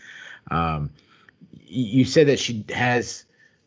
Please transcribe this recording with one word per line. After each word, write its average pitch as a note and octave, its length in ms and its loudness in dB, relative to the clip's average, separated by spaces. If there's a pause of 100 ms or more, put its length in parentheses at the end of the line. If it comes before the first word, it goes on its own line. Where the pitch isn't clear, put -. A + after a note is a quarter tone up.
(500)
Um, D#2 400 -2 (640)
y-, - 160 -20
you A2+ 380 2
said D#3 220 6
that C3 120 4
she A2 300 -6
has A#2+ 560 -2 (420)